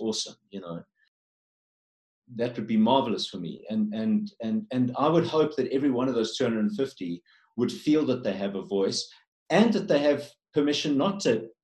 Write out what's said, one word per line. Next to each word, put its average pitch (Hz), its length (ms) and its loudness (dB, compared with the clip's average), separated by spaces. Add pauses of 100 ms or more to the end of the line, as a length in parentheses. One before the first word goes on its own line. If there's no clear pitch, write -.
awesome," 110 340 -6 (160)
you 98 100 -12
know. 85 220 -12 (1500)
That 120 220 -4
would 104 100 -6
be 113 100 0
marvelous 113 520 2
for - 80 -12
me. 85 340 -10
And, 107 240 -2
and, 107 380 0 (100)
and, 110 300 -4
and 127 260 0
I 143 100 2
would 165 160 4
hope 156 300 0
that - 160 -2
every 135 200 2
one 127 180 0
of 120 80 0
those 110 200 -2
two 131 80 0
hundred 110 280 0
fifty 92 500 -6 (340)
would 117 140 0
feel 151 360 2
that 123 180 -2
they 104 80 0
have 98 240 -4
a 92 60 -6
voice 98 460 -2 (400)
and 208 240 6
that 196 140 -2
they 147 140 2
have 147 280 0 (240)
permission 147 460 0
not 143 220 0
to 113 260 2 (180)